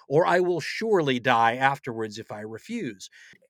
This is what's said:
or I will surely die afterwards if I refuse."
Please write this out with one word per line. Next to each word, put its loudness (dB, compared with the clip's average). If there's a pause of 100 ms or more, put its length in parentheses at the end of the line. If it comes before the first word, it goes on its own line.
or 4
I 4
will 0
surely 0
die 4
afterwards -2
if -12
I -12
refuse." -12 (400)